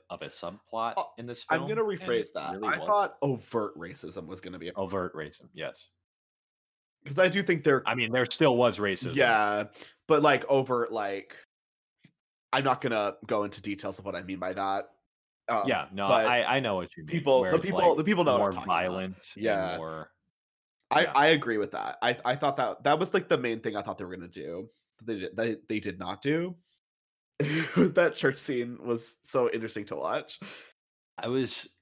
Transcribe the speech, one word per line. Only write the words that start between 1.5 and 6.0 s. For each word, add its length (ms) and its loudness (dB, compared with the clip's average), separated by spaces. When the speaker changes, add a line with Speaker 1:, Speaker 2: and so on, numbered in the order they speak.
Speaker 2:
gonna 140 -2
Speaker 1:
film, 20 0
and 160 -2
it 120 0
Speaker 2:
rephrase 60 -14
that, 240 -6
Speaker 1:
really 160 -2
Speaker 2:
I 60 -2
Speaker 1:
wasn't. 80 -6
Speaker 2:
thought 340 2
overt 560 -2
racism 500 -12
was 140 -12
gonna 180 -14
be 100 -10
a 60 -8
Speaker 1:
Overt 400 -4
racism, 380 -12
yes. 360 -10